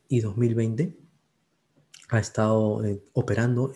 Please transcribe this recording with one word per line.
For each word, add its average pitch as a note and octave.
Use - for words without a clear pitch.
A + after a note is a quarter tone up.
y B2
dos G#2+
mil A#2
veinte A2+
ha A2+
estado, A2
eh, G2+
operando A#2+